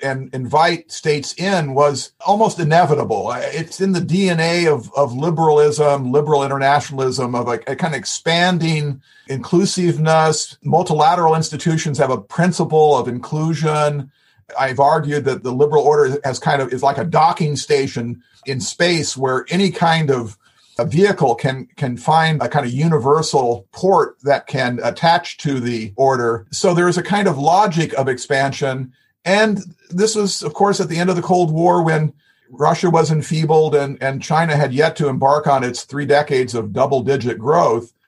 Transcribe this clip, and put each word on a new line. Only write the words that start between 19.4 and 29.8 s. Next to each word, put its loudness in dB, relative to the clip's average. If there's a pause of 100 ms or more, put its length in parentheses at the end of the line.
any 0
kind 0
of -4 (400)
a -2
vehicle 2
can, -6
can -4
find 2
a -2
kind -2
of -4
universal 0
port 0
that 0
can -4
attach 0
to -4
the -6
order. 0
So 0
there 2
is 0
a -2
kind 0
of 0
logic 2
of 0
expansion. -4 (320)
And 2 (300)